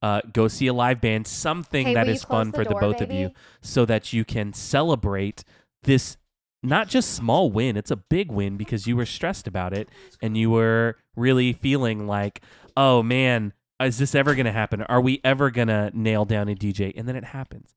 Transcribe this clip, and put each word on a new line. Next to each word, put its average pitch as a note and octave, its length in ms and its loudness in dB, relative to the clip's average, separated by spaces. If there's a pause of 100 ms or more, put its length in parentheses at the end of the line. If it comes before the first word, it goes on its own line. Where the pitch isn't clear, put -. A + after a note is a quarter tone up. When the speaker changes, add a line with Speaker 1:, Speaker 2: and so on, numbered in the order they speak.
Speaker 1:
uh, G#2 220 0 (100)
go A2 160 4
see B2+ 200 -2
a B2 40 2
live B2 300 0
band, A2 240 0
something D#3+ 640 -4
Speaker 2:
Hey, B3 60 0
Speaker 1:
that A#2 120 2
Speaker 2:
will - 20 0
you - 60 2
Speaker 1:
is - 100 -8
fun - 220 0
Speaker 2:
close G#3+ 60 -8
the - 40 -6
Speaker 1:
for A3 80 0
the - 60 -2
Speaker 2:
door, G3+ 100 0
Speaker 1:
both G#2 220 0
of - 80 -6
you, F#2 180 -2
Speaker 2:
baby? - 60 -14 (260)
Speaker 1:
so - 240 0
that A2 300 -2
you A2+ 100 0
can G#2 300 -6
celebrate A2 880 -2 (380)
this, - 340 2 (460)
not F#3 260 0
just - 260 0
small B2+ 360 2
win, A2 260 0
it's G#2 140 -4
a B2+ 60 -2
big D#3+ 360 -2
win G2+ 240 -4
because G#2 300 -6
you A#2+ 100 0
were A#2+ 80 0
stressed - 420 -6
about F#2 280 -6
it G2+ 160 -6 (320)
and A2 160 -2
you A2+ 120 2
were A2+ 460 2 (200)
really B2+ 360 4
feeling A#2 540 0
like, G2+ 340 -2 (380)
"Oh C3 240 6
man, A#2+ 500 0 (260)
is B2+ 200 0
this C#3 160 0
ever C#3 200 4
gonna B2 180 0
happen? G#2+ 300 -2
Are B2 200 2
we C3 200 2
ever C3+ 280 4
gonna A2 420 2
nail A2 320 0
down G#2 240 0
a G#2 60 -2
D G2+ 180 -4
J?" G2 240 -4
And A2+ 100 -8
then B2+ 80 -6
it C3 100 -10
happens. - 520 -14